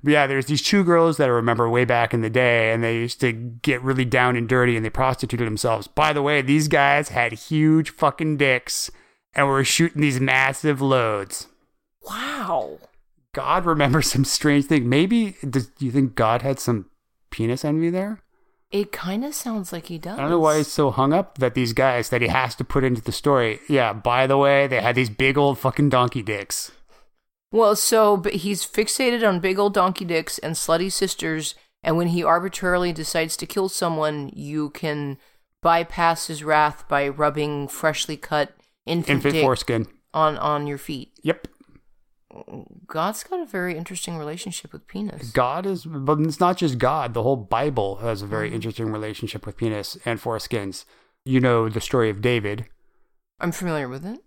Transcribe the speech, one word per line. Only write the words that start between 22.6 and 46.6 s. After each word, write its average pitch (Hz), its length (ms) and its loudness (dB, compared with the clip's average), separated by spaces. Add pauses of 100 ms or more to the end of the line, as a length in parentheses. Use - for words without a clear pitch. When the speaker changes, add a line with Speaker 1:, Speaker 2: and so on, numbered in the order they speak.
Speaker 1:
put 135 200 0
into 123 180 0
the - 100 -4
story. 123 560 2
Yeah, 123 240 2
by 120 340 2
the 135 120 4
way, 139 280 4
they 127 140 2
had 117 140 2
these 123 160 2
big 131 260 2
old 143 220 4
fucking 143 320 2
donkey 127 320 2
dicks. 101 500 -6 (800)
Speaker 2:
Well, 214 240 6
so, 208 400 4
but 190 180 -2
he's 190 320 -4
fixated 240 600 0
on 185 140 2
big 190 180 0
old 202 140 2
donkey 190 320 0
dicks 165 340 -4
and 160 180 -6
slutty 170 340 0
sisters, 160 640 -4 (280)
and 160 140 2
when 170 120 2
he 170 160 0
arbitrarily 180 680 0
decides 160 440 -4
to - 100 -10
kill 190 220 -2
someone, 151 680 -2
you 147 360 -6
can 147 460 -6 (460)
bypass 170 640 2
his 151 160 -10
wrath 151 460 2
by 143 200 0
rubbing 147 600 -2
freshly 156 480 -4
cut 147 360 -2 (320)
infant 165 340 -2
Speaker 1:
Infant 143 160 0
Speaker 2:
dick 160 100 2
Speaker 1:
foreskin. 120 420 0 (260)
Speaker 2:
on, 156 260 0
on 147 280 -2
your 143 120 -6
feet. 135 340 -12 (100)
Speaker 1:
Yep. - 240 -4 (1400)
Speaker 2:
God's 180 380 -4
got 370 160 -8
a 330 60 -10
very 180 320 -6
interesting 170 400 -10
relationship 160 540 -10
with - 140 -20
penis. 190 440 -10
Speaker 1:
God 131 340 -4
is, 190 220 -6
but 147 340 -2
it's 156 200 -2
not 180 180 2
just 139 200 -2